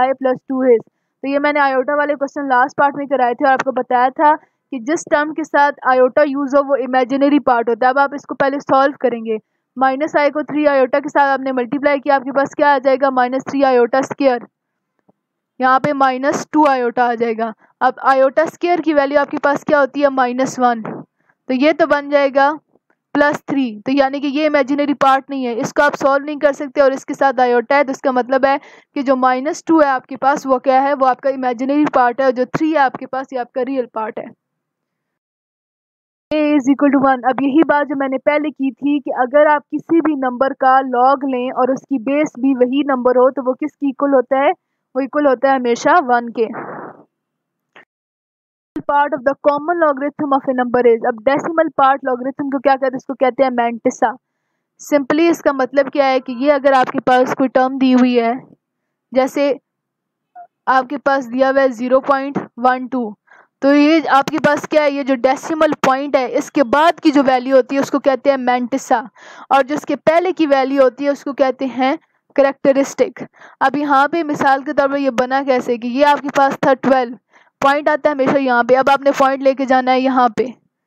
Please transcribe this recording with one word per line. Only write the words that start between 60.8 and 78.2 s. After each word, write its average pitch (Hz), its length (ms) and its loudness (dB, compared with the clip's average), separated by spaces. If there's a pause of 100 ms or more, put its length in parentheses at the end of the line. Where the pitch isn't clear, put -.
पास 277 280 -2
दिया 254 240 -2
हुआ 269 120 2
है 269 80 2
ज़ीरो 247 300 -2
पॉइंट 269 500 -4 (100)
वन 254 280 0
टू, 226 300 -6 (440)
तो 277 120 4
ये 294 280 4
आपके 277 380 0
पास 294 260 0
क्या 302 180 2
है? 285 80 0
ये 277 120 -4
जो 262 120 0
decimal 285 580 -2
point 269 420 -2
है, 254 140 0
इसके 285 340 -2
बाद 294 360 0
की 311 120 0
जो 269 120 4
value 254 320 2
होती 254 200 2
है, 277 60 0
उसको 269 180 -2
कहते 269 300 0
हैं 269 80 2
mantissa, 247 680 -2 (440)
और 269 100 4
जो 269 140 -4
इसके 294 200 -6
पहले 339 360 0
की 320 140 -2
value 269 380 2
होती 254 200 0
है, 285 60 0
उसको 285 240 -4
कहते 262 320 -2
हैं 262 340 -2 (360)
characteristic। 269 920 0 (340)
अब 262 140 0
यहाँ 285 320 2
पे 339 160 -2
मिसाल 285 400 0
के 294 100 -6
तौर 277 140 2
पर 277 100 -2
ये 277 120 -2
बना 254 340 -2
कैसे 247 340 -2
कि 233 100 -8
ये 247 160 -2
आपके 285 340 2
पास 269 200 2 (100)
था 269 60 6
twelve, 254 440 0 (440)
Point 285 280 0
आता 302 200 0
है 294 60 -2
हमेशा 262 180 0